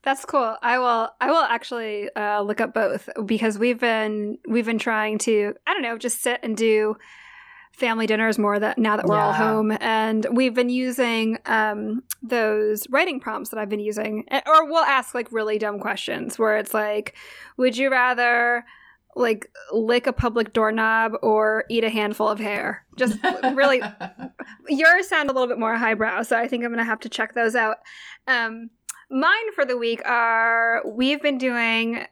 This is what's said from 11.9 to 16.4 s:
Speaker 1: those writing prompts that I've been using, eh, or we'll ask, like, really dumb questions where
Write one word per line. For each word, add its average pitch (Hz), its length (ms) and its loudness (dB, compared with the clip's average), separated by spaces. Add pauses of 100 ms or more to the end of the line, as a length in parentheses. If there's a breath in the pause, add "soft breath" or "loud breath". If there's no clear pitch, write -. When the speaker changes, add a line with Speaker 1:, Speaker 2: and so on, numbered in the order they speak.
Speaker 1:
those 214 680 0
writing 285 300 0
prompts - 300 -8
that 220 80 -10
I've 208 100 -6
been 208 120 -4
using, 214 500 -4
eh, 277 160 0
or 311 200 8
we'll 320 180 2
ask, 269 300 0
like, 240 180 -4
really 214 260 -2
dumb 208 200 -2
questions - 600 -6
where 220 180 2